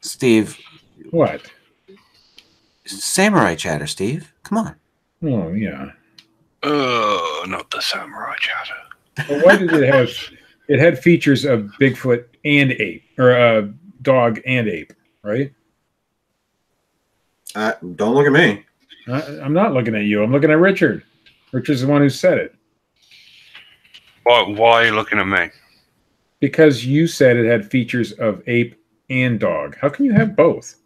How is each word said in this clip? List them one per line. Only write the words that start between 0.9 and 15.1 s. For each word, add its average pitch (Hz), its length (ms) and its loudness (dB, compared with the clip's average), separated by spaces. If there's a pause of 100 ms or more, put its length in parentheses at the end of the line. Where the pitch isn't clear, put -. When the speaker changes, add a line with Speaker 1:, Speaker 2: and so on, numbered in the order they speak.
Speaker 2:
What? 120 300 0 (1400)
Speaker 1:
Samurai 117 720 0
chatter, 76 320 -6
Steve. 117 460 -8 (100)
Come 208 140 -4
on. 208 180 -6 (480)
Speaker 2:
Oh, 107 300 -4
yeah. 95 380 -8 (720)
Speaker 3:
Oh, 120 840 -2
not 92 240 -10
the - 100 -8
samurai - 580 -10
chatter. - 920 -10
Speaker 2:
Well, 147 160 0
why 196 120 8
did 180 160 -2
it 135 200 2
have, 127 160 2 (580)
it 139 120 2
had 165 200 4
features 143 460 2
of 110 340 -2
Bigfoot 123 460 0 (200)
and 143 280 2
ape, 87 300 -6 (140)
or, 123 200 6
uh, 113 300 4 (340)
dog 123 440 2
and 127 220 -2
ape, 82 260 -8 (300)